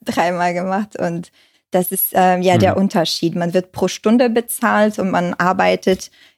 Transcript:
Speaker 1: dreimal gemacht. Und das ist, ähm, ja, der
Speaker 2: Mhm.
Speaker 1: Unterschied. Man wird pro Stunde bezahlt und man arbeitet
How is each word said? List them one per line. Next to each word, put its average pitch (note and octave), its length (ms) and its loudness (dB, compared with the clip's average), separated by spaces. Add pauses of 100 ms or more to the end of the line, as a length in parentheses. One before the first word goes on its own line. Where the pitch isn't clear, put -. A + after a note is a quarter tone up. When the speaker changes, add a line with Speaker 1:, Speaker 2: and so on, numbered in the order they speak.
Speaker 1:
dreimal F3 480 -2
gemacht. F#3+ 440 -4
Und E3+ 340 -6 (400)
das F3+ 200 0
ist, - 220 -6
ähm, F#3 300 2
ja, F#3+ 140 4
der - 180 4
Speaker 2:
Mhm. G3 80 0
Speaker 1:
Unterschied. E3 520 0
Man E3+ 180 -4
wird F#3 180 -2
pro - 160 -2
Stunde A#3+ 420 2
bezahlt G#3+ 720 0
und F#3+ 100 -2
man F3 240 -2
arbeitet F#3 800 0 (260)